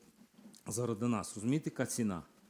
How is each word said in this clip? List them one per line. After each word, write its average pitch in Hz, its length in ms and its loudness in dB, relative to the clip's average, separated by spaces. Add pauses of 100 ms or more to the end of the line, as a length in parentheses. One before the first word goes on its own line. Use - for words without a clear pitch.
(680)
заради 117 400 0
нас. 107 280 0
Розумієте, 127 340 2
яка 127 160 0
ціна? 98 380 0 (260)